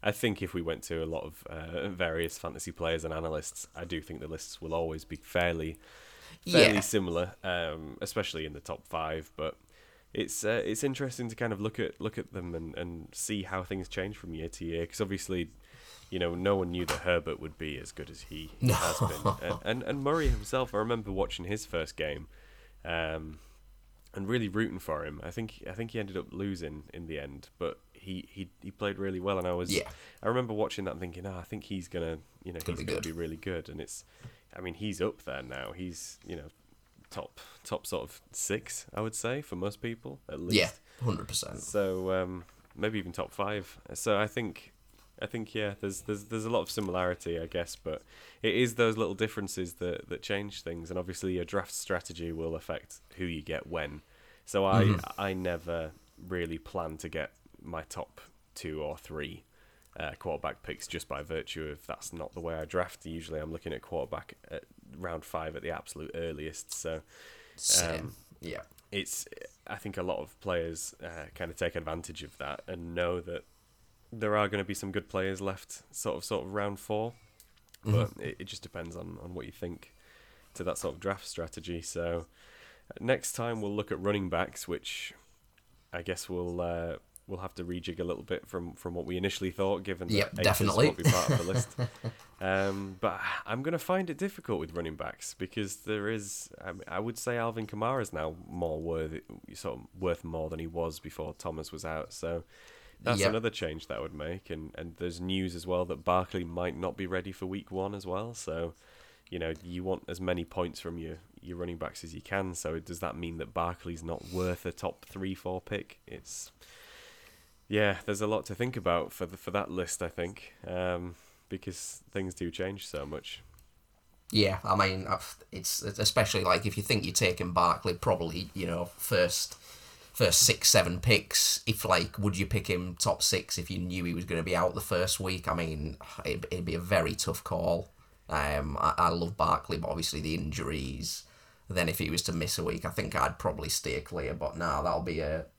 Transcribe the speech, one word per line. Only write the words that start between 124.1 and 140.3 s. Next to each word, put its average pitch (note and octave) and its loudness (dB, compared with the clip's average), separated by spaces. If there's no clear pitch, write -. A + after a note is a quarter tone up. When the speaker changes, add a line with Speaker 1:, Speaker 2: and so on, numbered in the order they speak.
Speaker 2:
Yeah, G2 6
I F#2+ 6
mean, F#2+ 4
I've, - -2
it's, - -2
it's G2+ -4
especially, G#2 6
like, F2+ 6
if G2 2
you G#2 0
think G2+ 4
you're F2 -2
taking F2+ 4
Barkley, F2 6
probably, E2+ 2
you F2+ -2
know, E2+ 0
first, - 4
first F#2 8
six, - 8
seven F2 8
picks, - 6
if, G#2+ 2
like, E2+ 4
would G2+ 4
you F#2+ 4
pick F#2+ 2
him F2+ 0
top - 4
six - 2
if E2+ -4
you F#2 0
knew F2+ 0
he F2 2
was E2+ 0
gonna E2 0
be F2+ 2
out F2+ 4
the A2+ -2
first F#2 2
week? F#2 0
I F#2 4
mean, D#2 -2
it, D2+ 0
it'd F2+ -2
be E2+ 0
a E2+ 0
very F2 4
tough - -2
call. E2+ 2
Um, D2 2
I, D2+ 6
I E2+ 8
love E2+ 2
Barkley, E2+ 4
but E2+ -2
obviously D#2+ 0
the D#2 0